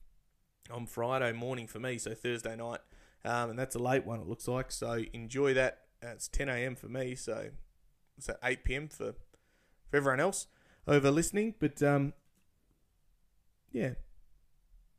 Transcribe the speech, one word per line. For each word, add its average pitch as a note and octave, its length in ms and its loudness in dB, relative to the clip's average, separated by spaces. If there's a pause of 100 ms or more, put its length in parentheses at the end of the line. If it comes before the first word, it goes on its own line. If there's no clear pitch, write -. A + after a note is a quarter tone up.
(720)
on A#2+ 140 -8
Friday B2 480 0
morning A#2+ 340 -6
for A2+ 120 -12
me, B2 180 -4
so A2+ 160 -6
Thursday A2+ 420 -4
night. A#2 240 -8 (460)
Um, A#2+ 260 0
and A#2 80 -6
that's C3 160 -2
a A#2+ 40 -2
late B2+ 260 2
one, A2+ 140 -6
it F2 80 -10
looks A2+ 200 -6
like. B2+ 240 -2
So A#2 320 -4 (100)
enjoy B2+ 400 2
that. C3 320 2 (180)
Uh, A#2+ 60 -12
it's A2 180 -12
ten C#3 220 0
A B2 80 0
M B2 180 -2
for A2 140 -16
me, B2+ 260 -4
so A2 360 -6 (680)
it's - 120 -14
at - 140 -6
eight B2+ 200 0
P B2+ 120 2
M D3+ 120 -6
for, A2 280 -6 (760)
for C#3+ 80 4
everyone C3+ 220 4
else F#3 280 2 (400)
over C#3 240 8
listening. G3+ 480 2
But, D3+ 220 0
um, C#3+ 320 4 (1600)
yeah, D#3+ 220 -2 (1040)